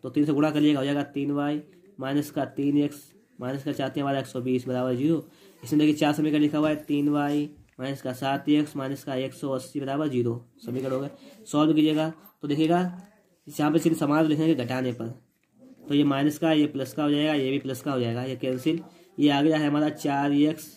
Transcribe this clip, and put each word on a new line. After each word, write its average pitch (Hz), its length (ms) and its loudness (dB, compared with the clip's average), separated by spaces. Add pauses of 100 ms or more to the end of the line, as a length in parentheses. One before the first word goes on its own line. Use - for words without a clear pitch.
तो 131 60 -8
तीन 147 160 2
से 151 80 0
गुणा 147 180 4
करिएगा, 147 280 4
हो 131 60 -2
जाएगा 143 200 0
तीन 143 260 -4
वाई 147 300 -2 (380)
माइनस 143 320 -2
का 139 160 -2
तीन 143 300 0
एक्स 147 240 0 (380)
माइनस 131 240 -6
का 143 80 -4
चार 131 180 -2
तीन 143 140 -2
हमारा 139 160 0
एक 127 60 -4
सौ 127 160 -8
बीस 127 260 -2
बराबर 127 280 0
जीरो। 147 300 0 (380)
इसमें 147 160 2
देखिए, 151 160 4
चार 151 180 2
समीकरण 151 280 2
लिखा 147 160 2
हुआ 151 120 2
है, 156 80 0
तीन 143 320 -2
वाई 147 400 0 (300)
माइनस 135 220 -8
का 127 120 -6
सात 139 360 -2
एक्स 147 260 2
माइनस 135 280 -6
का 139 140 -6
एक 131 160 -4
सौ - 160 -6
अस्सी 131 300 -4
बराबर 139 300 -2
जीरो, 120 340 -2 (220)
समीकरण 131 260 -4
हो 131 80 -2
गया। 139 100 -6 (360)
सॉल्व 156 280 2
कीजिएगा, 156 380 2 (320)
तो 147 40 -8
देखिएगा, 160 320 2 (680)
यहाँ 151 240 0
पे 165 80 4
चिन्ह 160 180 4
समान 151 280 2
लिखेंगे 156 300 2
घटाने 127 380 -2
पर, 117 140 -8 (800)
तो 147 60 -2
ये 143 120 4
माइनस 143 320 2
का, 160 140 2
ये 151 160 4
प्लस 135 260 -6
का 156 100 -4
हो 147 80 2
जाएगा, 147 220 0
ये 135 180 0
भी 139 80 -2
प्लस 135 220 -6
का 143 100 -4
हो 131 80 0
जाएगा, 117 240 -2
ये 131 120 -6
कैंसिल। 131 460 -2 (360)
ये 147 120 4
आ 139 120 2
गया 156 160 4
है 151 100 0
हमारा 147 240 2
चार 143 420 -2
एक्स 151 440 2